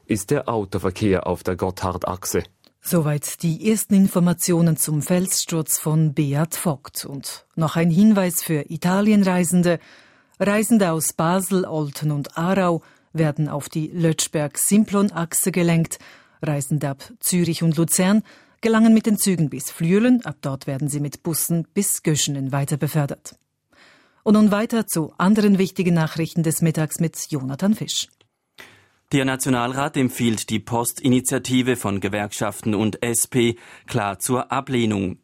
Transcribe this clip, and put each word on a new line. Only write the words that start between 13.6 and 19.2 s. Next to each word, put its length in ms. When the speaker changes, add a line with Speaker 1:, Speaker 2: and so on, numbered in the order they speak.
Speaker 2:
die 200
Lötschberg-Simplon-Achse 1600
gelenkt. 480
Reisende 480
ab 140
Zürich 460
und 120
Luzern 460
gelangen 340
mit 120
den 120
Zügen 320